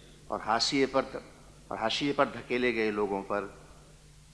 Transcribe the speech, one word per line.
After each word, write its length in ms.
और 100
हाशिए 440
पर, 480
और 60
हाशिए 360
पर 120
धकेले 480
गए 180
लोगों 300
पर 460